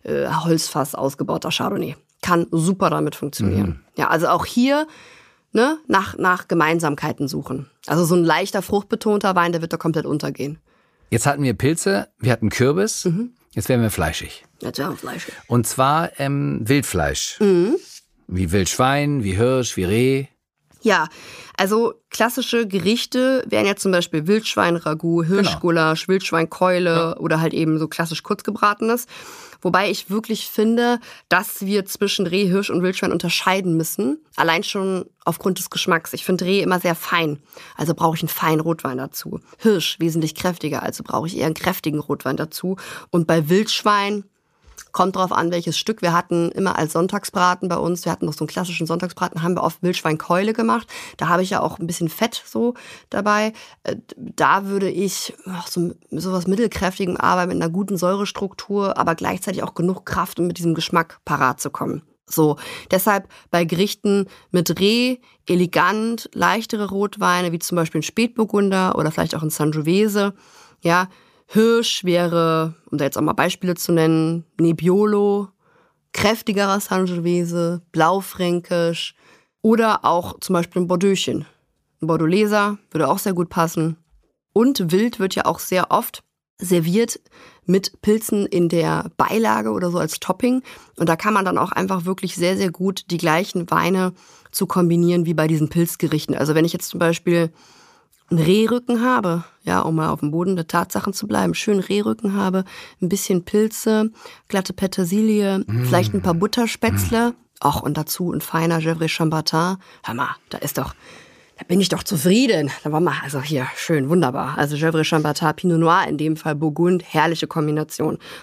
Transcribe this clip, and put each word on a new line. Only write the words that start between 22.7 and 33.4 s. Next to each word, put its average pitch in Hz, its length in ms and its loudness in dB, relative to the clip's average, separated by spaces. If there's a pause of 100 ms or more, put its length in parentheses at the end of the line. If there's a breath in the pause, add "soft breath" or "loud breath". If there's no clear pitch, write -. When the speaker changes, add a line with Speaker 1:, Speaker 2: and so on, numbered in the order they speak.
Speaker 1:
wären 214 180 2
ja 196 120 0
zum 190 160 0
Beispiel 165 340 0
Wildschwein, 208 480 2
Ragout, 165 460 0
Speaker 2:
Genau. 170 140 0
Speaker 1:
Hirschgulasch, 165 720 2
Wildschweinkeule 180 840 2
Speaker 2:
Ja. 165 260 0
Speaker 1:
oder 160 200 0
halt 165 140 0
eben 156 260 0
so 156 80 -2
klassisch 160 360 -6
kurzgebratenes. 214 840 -2 (540 loud breath)
Wobei 185 280 2
ich - 200 -6
wirklich 220 400 -4
finde, 240 500 2 (300 loud breath)
dass 180 360 0
wir 196 200 0
zwischen 196 420 -2
Reh, 190 200 2
Hirsch 196 220 0
und 175 140 0
Wildschwein 185 300 0
unterscheiden 180 640 0